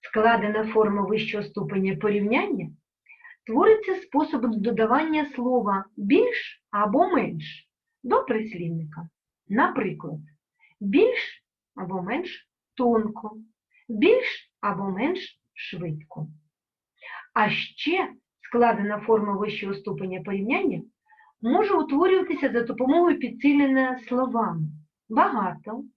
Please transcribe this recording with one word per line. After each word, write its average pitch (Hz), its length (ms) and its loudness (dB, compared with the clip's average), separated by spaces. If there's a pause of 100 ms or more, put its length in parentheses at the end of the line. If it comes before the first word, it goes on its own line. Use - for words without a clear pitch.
Складена 220 600 2 (100)
форма 202 280 2
вищого 214 420 -2
ступеня 190 520 -4
порівняння 208 720 0 (760)
твориться 381 500 4
способом 240 680 -2
додавання 269 640 0
слова 240 600 -2 (120)
«більш» 359 760 0
або 214 380 2
«менш» 180 600 -4 (340)
до 415 200 2
прислівника. 170 840 -6 (380)
Наприклад, 170 720 -2 (600)
більш 349 680 2 (300)
або 185 260 -6
менш 254 480 -8 (260)
тонко, 220 600 0 (520)
більш 330 720 2
або 196 220 -2
менш 240 580 -4 (120)
швидко. 156 760 -10 (1040)
А 208 160 2
ще - 640 -4 (280)
складена 208 580 2
форма 202 380 2
вищого 202 360 -6
ступеня 190 480 -8
порівняння 208 600 -2 (600)
може 370 320 2
утворюватися 330 800 2
за 233 100 0
допомогою 277 580 2
підсилення 269 880 2
словами 220 600 -2 (420)
«багато» 226 720 0 (140)